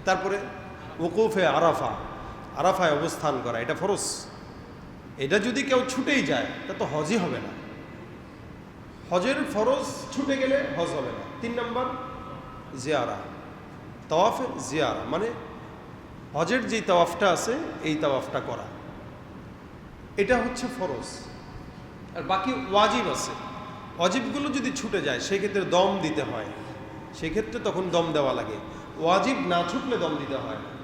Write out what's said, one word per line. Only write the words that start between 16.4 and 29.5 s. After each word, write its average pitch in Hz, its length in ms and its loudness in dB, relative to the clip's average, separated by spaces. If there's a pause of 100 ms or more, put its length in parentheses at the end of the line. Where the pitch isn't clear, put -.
যেই 226 140 0
তাওয়াফটা 175 500 6
আছে, 226 240 2 (300)
এই 156 100 2
তাওয়াফটা 139 460 0
করা, 120 240 -6 (1500)
এটা 208 200 6
হচ্ছে 247 300 0 (120)
ফরজ। 139 400 -4 (1000)
আর 170 60 -6
বাকি 190 300 2 (180)
ওয়াজিব 208 400 6
আছে, - 200 -2 (680)
ওয়াজিবগুলো 247 500 2
যদি 254 280 0
ছুটে 196 240 0
যায়, 135 200 0
সেক্ষেত্রে 196 400 0
দম 185 420 6
দিতে 151 200 2
হয়, 110 240 -4 (680)
সেক্ষেত্রে 208 500 -2
তখন 185 280 0
দম 170 200 4
দেওয়া 139 200 4
লাগে। 110 240 -2 (420)
ওয়াজিব 190 380 6 (100)
না 175 220 4